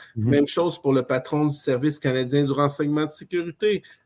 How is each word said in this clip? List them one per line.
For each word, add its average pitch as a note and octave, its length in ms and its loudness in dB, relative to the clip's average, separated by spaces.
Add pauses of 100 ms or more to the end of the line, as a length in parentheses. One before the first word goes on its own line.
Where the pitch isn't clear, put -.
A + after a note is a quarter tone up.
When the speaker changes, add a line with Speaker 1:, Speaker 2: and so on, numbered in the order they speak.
(160)
Speaker 1:
Mhm. A2+ 140 0
Speaker 2:
Même C#3+ 180 4
chose E3+ 320 -2
pour C#3 140 2
le C3 80 4
patron D3 460 -2
du C#3+ 80 -2
Service C#3+ 420 -2
canadien C3 460 0
du C3+ 80 -2
renseignement D3 560 0
de D3+ 40 -12
sécurité, F3+ 680 -2 (240)